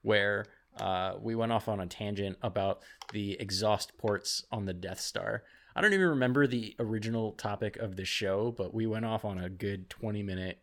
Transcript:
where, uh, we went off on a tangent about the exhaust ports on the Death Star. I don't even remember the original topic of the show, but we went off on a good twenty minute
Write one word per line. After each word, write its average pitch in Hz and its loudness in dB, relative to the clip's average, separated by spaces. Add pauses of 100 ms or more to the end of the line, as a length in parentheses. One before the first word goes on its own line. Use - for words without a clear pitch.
where, 104 4 (320)
uh, 95 0
we 113 -2
went 113 0
off 110 0
on 104 0
a 92 -4
tangent 101 -4
about 98 0 (300)
the 101 -2
exhaust 101 0
ports - -2
on 104 -2
the 95 -2
Death 92 -8
Star. 110 -4 (320)
I - 0
don't 202 6
even 190 6
remember 139 6
the 120 -2
original 110 0
topic 104 -4
of 98 -4
the 95 -6
show, 101 0
but 98 -4
we 110 0
went 110 0
off 113 -2
on 98 -2
a 90 -4
good 95 -6
twenty 104 -4
minute 92 -4